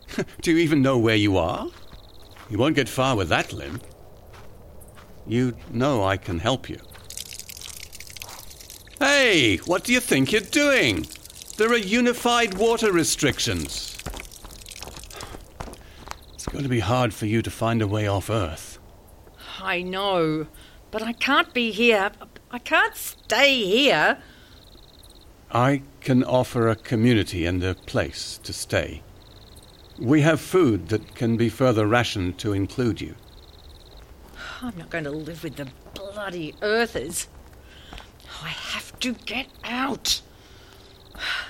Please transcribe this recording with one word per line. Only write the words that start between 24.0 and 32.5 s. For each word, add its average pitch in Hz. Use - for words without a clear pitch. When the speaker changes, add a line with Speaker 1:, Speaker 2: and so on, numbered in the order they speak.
Speaker 1:
I 135
can 127
offer 123
a 110
community 110
and 90
a 92
place -
to -
stay. 80
We 143
have 160
food 113
that -
can 117
be 117
further 110
rationed 104
to 104